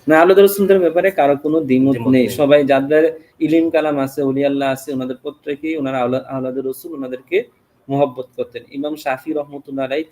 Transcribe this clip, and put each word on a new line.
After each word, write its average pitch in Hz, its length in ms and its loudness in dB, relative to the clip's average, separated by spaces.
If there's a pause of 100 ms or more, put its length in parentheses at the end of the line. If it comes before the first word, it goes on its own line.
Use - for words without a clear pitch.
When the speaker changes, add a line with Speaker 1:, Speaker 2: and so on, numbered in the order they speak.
Speaker 1:
না, 156 120 6
আওলাদে 185 240 6
রসুলদের 196 340 2
ব্যাপারে 175 320 0
কারো 143 260 2
কোনো 156 240 -2
দ্বিমত 131 300 2
Speaker 2:
দ্বিমত 123 180 -2
Speaker 1:
নেই। 127 180 4
Speaker 2:
নেই। - 20 -4
Speaker 1:
সবাই 143 360 4
যাদের 147 560 2 (180)
ইলিম 160 320 2
কালাম 151 280 0
আছে, 135 240 -4
ওলি 135 220 0
আল্লাহ 139 260 0
আছে, 135 220 -6
ওনাদের 131 240 -6
প্রত্যেকেই 147 600 -8
ওনারা 135 220 -4
আওলা-, 127 300 -2
আওলাদে 131 360 -6
রসুল, 131 280 -10
ওনাদেরকে 135 520 -6 (440)
মহব্বত 135 480 -4
করতেন। 120 340 -10
ইমাম 147 260 -8
শাফি 143 360 -8
রহমতুল্লাহ 143 520 -10
আলাইহি 139 280 -4